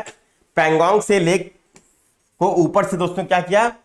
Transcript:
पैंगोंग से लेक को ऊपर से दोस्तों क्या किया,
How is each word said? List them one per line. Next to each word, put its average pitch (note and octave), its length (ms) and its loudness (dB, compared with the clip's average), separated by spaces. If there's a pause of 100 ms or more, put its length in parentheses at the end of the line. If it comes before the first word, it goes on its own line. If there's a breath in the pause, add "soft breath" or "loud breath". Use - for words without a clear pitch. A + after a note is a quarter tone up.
(580)
पैंगोंग E3 440 2
से G3+ 180 0
लेक F3 340 -2 (880)
को F3+ 140 2
ऊपर F3+ 300 2
से G3 120 -4
दोस्तों F3+ 260 -4
क्या F#3 180 0
किया, G3+ 300 0 (140)